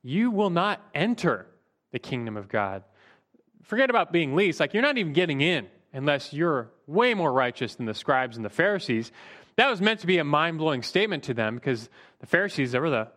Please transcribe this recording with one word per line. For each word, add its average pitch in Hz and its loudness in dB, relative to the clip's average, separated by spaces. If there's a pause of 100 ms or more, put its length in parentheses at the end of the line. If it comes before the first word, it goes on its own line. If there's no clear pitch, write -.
you 202 0
will 202 0
not 180 0 (120)
enter 165 0 (440)
the 127 -6
kingdom 117 -6
of 104 -10
God." 98 -2 (800)
Forget 247 0
about 220 0
being 160 2
least. 185 2
Like, 147 0
you're 220 2
not 285 2
even 170 -2
getting 156 2
in 143 2 (260)
unless 139 0
you're 143 -2 (140)
way 226 0
more 165 0
righteous 123 0
than 123 -6
the 107 -4
scribes 127 0
and 113 -8
the 104 -6
Pharisees. 160 0 (460)
That 254 6
was 208 -2
meant 214 2
to 170 -4
be 180 4
a 156 0
mind-blowing 156 0
statement 190 0
to 127 -4
them 113 -2
because 120 -4 (300)
the - -20
Pharisees, 170 0
they 127 2
were 160 0
the 110 -2